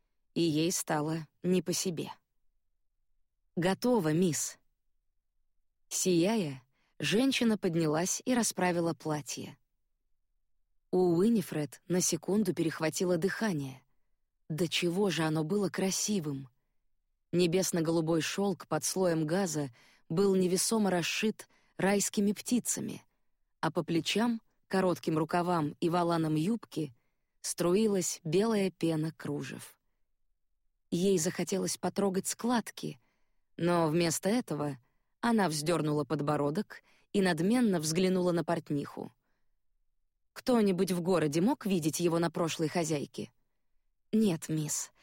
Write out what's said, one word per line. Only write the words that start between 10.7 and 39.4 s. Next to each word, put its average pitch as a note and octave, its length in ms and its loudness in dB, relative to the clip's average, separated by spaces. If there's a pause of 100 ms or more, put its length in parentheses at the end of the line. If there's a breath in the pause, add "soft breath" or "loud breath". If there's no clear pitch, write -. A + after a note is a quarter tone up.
У F3+ 240 4
Уинифред E3+ 720 0
на F3 140 0
секунду F3+ 520 -2
перехватило D#3+ 640 -2
дыхание. E3 640 -4 (680)
До E3 200 -2
чего F3 420 0
же D#3+ 140 -2
оно D#3 200 0
было F#3 260 0
красивым! F#3 800 -4 (840)
Небесно-голубой E3+ 880 2
шёлк G3 460 -2
под D#3 160 -2
слоем E3 420 0
газа D#3 460 -2 (360 soft breath)
был F#3+ 280 2
невесомо F#3 560 2
расшит - 580 -2 (280 soft breath)
райскими G3+ 540 0
птицами, - 720 -4 (580)
а D#3+ 100 0
по E3+ 120 -2
плечам, G#3+ 560 0 (280)
коротким F3+ 500 2
рукавам E3 600 0
и F3 100 0
воланам E3 460 2
юбки D#3+ 580 -2 (480)
струилась F#3+ 840 0
белая G3 460 2
пена D#3+ 440 -2
кружев. - 640 -10 (1120)
Ей F#3 300 2
захотелось F3+ 580 -2
потрогать F#3+ 500 -2
складки, - 720 -4 (580)
но E3+ 320 2
вместо E3+ 400 0
этого D3 480 -2 (420)
она A3+ 300 2
вздёрнула D3+ 560 0
подбородок D3 760 -2 (300 soft breath)
и G3+ 100 2
надменно F#3 580 2
взглянула F3+ 520 2
на E3 140 0
портниху. - 680 -4 (1160)